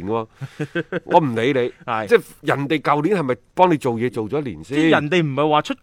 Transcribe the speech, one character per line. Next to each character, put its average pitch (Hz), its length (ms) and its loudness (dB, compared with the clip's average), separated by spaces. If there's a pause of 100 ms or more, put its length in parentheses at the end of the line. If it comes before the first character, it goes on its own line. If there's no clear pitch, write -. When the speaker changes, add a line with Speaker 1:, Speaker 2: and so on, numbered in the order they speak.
Speaker 1:
年 90 80 -8
喎。 113 180 -2 (400)
Speaker 2:
<laughs> - 380 -8
Speaker 1:
我 175 160 4
唔 127 160 -2
理 120 160 2
你， 127 200 0 (140)
Speaker 2:
係。 110 220 -4
Speaker 1:
即 233 80 4
係 - 60 4 (180)
人 139 280 -2
哋 156 120 -2
舊 147 220 0
年 196 140 2
係 165 60 0
咪 127 140 -2 (180)
幫 180 160 4
你 156 60 2
做 120 180 -2
嘢 120 160 -2
做 110 180 -6
咗 147 120 -4
一 131 100 -8
年 80 140 -12
先？ 127 140 -6
Speaker 2:
即 160 100 4
係 - 20 4
人 147 200 2
哋 180 140 2
唔 143 100 -4
係 147 160 0
話 151 120 2
出 269 200 -6